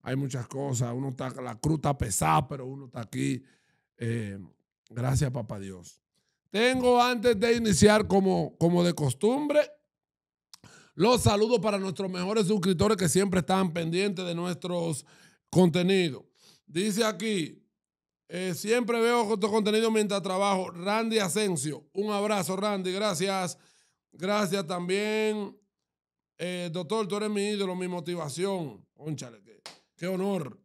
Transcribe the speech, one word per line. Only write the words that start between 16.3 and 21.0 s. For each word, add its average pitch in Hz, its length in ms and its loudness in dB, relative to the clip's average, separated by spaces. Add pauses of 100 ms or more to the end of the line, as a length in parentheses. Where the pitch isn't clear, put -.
Dice 196 360 0
aquí, 190 580 -2 (680)
eh, 180 260 -4
"Siempre 233 460 0
veo 226 380 2
tu 208 100 0
contenido 220 420 2
mientras 208 320 0
trabajo". 185 480 0
Randy 214 480 -2